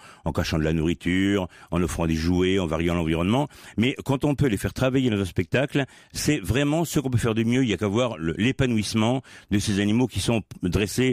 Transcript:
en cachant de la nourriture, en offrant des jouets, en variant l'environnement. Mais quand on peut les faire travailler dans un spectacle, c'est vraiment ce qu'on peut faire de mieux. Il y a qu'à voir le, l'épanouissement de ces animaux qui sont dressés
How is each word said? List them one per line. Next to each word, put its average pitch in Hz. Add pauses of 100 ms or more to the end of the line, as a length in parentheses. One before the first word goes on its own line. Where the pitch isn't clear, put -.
(240)
en 80
cachant 82
de 78
la 78
nourriture, 90 (240)
en 85
offrant 87
des 82
jouets, 90
en 90
variant 82
l'environnement. 87 (280)
Mais 120 (100)
quand 135
on 147
peut 143
les 104
faire 101
travailler 131
dans 104
un 98
spectacle, 127 (280)
c'est 147
vraiment 143
ce -
qu'on 131
peut 123
faire 113
de 113
mieux. 120
Il 120
y 98
a 87
qu'à 107
voir 110
le, 82
l'épanouissement 117 (260)
de 101
ces 101
animaux 104
qui -
sont 113 (180)
dressés 98